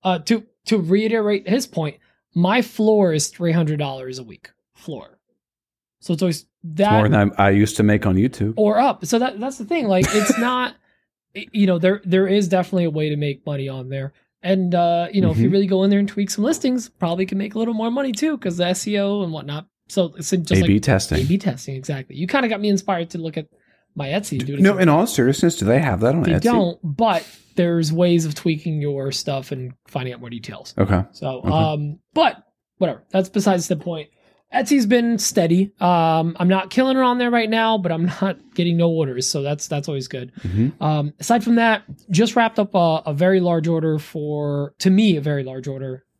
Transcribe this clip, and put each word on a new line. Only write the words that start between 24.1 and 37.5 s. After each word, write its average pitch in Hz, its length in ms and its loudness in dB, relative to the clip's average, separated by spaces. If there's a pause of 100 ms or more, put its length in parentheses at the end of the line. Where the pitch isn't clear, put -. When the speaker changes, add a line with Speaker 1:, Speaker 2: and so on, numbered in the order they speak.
Speaker 1:
Etsy, 170 340 -4
dude. 143 160 -4
Speaker 2:
No, 190 180 4
in 185 100 4
all 170 200 4
seriousness, 139 500 2
do 98 60 -4
they 120 160 4
have 123 200 -2
that 123 140 2
on 170 80 0
Speaker 1:
They 165 100 2
Speaker 2:
Etsy? 151 100 0
Speaker 1:
don't, 214 420 0
but 175 420 -2 (300)
there's 170 360 0
ways 175 320 2
of 151 120 -4
tweaking 156 440 -2
your 139 300 -4
stuff 135 400 -6
and 127 220 -10 (160)
finding 123 260 -6
out 117 60 -18
more 117 100 -14
details. - 480 -16
Speaker 2:
Okay. 95 320 0
Speaker 1:
So, 131 300 -10
Speaker 2:
Okay. 110 100 -6
Speaker 1:
um, 151 480 -2 (160)
but 311 300 0 (320)
whatever. 160 340 -4
That's 185 180 0
besides 190 380 0
the 180 100 -2
point. 160 340 -10 (440)
Etsy's 254 320 2
been 233 320 2
steady. 180 600 0
Um, 165 600 2
I'm 180 80 2
not 190 220 0
killing 262 260 2
it 262 60 2
on 247 160 2
there 240 120 0
right 233 200 0